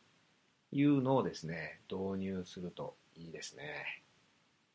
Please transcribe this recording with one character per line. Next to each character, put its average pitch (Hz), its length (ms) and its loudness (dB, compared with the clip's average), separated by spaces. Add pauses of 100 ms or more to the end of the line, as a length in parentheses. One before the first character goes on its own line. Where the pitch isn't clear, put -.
(720)
い 143 120 4
う 143 180 8
の 135 140 6
を 120 60 6
で 87 120 0
す - 120 -8
ね、 78 340 -6 (100)
導 95 280 -2
入 95 260 -2
す - 160 -12
る 87 100 -6
と - 240 -8 (220)
い 82 120 -14
い - 40 -12
で - 100 -10
す - 140 -10
ね。 143 460 -10 (720)